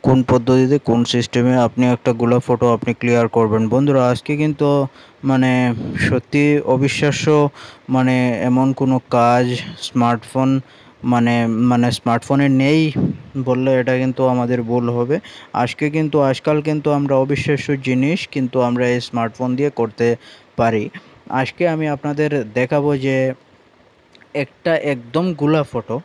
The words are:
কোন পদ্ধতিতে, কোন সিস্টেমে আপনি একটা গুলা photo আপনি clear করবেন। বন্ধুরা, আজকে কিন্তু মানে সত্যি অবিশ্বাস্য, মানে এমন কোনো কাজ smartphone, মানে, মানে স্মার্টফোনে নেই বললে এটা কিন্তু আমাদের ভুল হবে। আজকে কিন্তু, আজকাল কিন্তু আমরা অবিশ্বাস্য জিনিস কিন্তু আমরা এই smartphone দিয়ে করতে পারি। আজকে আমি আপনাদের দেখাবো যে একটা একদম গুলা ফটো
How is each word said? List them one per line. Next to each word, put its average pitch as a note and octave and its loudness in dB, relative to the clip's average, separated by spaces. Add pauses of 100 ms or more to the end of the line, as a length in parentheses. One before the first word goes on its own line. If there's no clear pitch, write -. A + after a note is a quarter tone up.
কোন C3 6 (120)
পদ্ধতিতে, B2+ 4 (120)
কোন A#2 4 (120)
সিস্টেমে B2 0 (120)
আপনি B2 0 (120)
একটা - -2 (100)
গুলা A#2+ 2
photo B2 2 (100)
আপনি A#2 -4
clear A#2+ 2 (100)
করবেন। A2 2 (120)
বন্ধুরা, C3+ 2 (100)
আজকে B2 -4 (100)
কিন্তু D3 0 (640)
মানে C3 2 (580)
সত্যি C#3+ 0 (300)
অবিশ্বাস্য, C#3 -2 (680)
মানে B2+ 2 (340)
এমন C3 2 (120)
কোনো C3 0 (200)
কাজ A#2+ 4 (420)
smartphone, B2 -2 (640)
মানে, A#2 2 (360)
মানে A#2+ 2 (100)
স্মার্টফোনে C#3 0 (160)
নেই D3+ 2 (680)
বললে B2+ 0 (100)
এটা B2+ 0
কিন্তু C3 -2 (120)
আমাদের B2 -2 (120)
ভুল A#2+ 0 (120)
হবে। B2 -2 (460)
আজকে C3+ -4 (100)
কিন্তু, D#3 -2 (140)
আজকাল D3+ 0 (120)
কিন্তু D3+ -2 (100)
আমরা C#3 0 (100)
অবিশ্বাস্য C#3 -2 (180)
জিনিস C3+ 0 (160)
কিন্তু C3 -4 (120)
আমরা B2 0 (100)
এই A#2+ -2
smartphone A#2 -4 (100)
দিয়ে C#3+ 0 (100)
করতে A#2 -2 (540)
পারি। A2+ 0 (560)
আজকে C3 -4 (120)
আমি D#3 -4
আপনাদের D3 -4 (280)
দেখাবো C#3+ 0 (140)
যে C3+ 0 (1300)
একটা - -4 (200)
একদম B2 -4 (160)
গুলা D3+ 2
ফটো A#2 -6